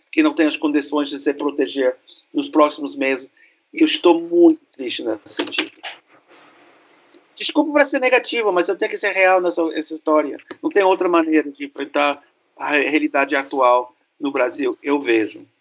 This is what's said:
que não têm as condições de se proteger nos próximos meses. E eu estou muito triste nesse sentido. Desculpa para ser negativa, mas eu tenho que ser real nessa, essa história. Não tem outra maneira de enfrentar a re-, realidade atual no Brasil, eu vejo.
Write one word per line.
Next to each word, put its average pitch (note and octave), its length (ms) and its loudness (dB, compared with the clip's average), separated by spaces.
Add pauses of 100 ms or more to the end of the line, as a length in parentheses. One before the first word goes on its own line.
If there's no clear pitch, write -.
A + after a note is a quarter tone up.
(100)
que D#3+ 120 -2
não D3+ 100 2
têm D#3+ 140 2
as D3 100 -2
condições D3 540 -2
de C#3 80 -8
se C#3 160 -2
proteger C#3 600 -2 (380)
nos C#3+ 160 -4
próximos D3 460 0
meses. C3+ 360 -4 (440)
E D#3+ 80 2
eu D#3 40 6
estou E3+ 340 4
muito E3+ 400 4 (120)
triste B2+ 300 -10
nesse A2 320 -8
sentido. - 380 -6 (1600)
Desculpa - 380 0
para C#4+ 120 4
ser C#4 140 -2
negativa, B3 540 0
mas - 160 0
eu F#3+ 80 -2
tenho G#3+ 140 -4
que G#3 60 -8
ser G3 160 -4
real F#3 280 4
nessa, F3 220 -2 (120)
essa D#3 180 -8
história. D3+ 460 0 (240)
Não D#3+ 80 -2
tem G3+ 120 2
outra F#3 260 2
maneira D#3+ 420 2
de C#3+ 140 -14
enfrentar C#3+ 580 -4 (340)
a C#3+ 140 -8
re-, C#3+ 180 0
realidade D3 460 0
atual C3 600 0 (260)
no C#3+ 100 -4
Brasil, B2 520 -2
eu C#3+ 180 -2
vejo. A2+ 440 -2 (160)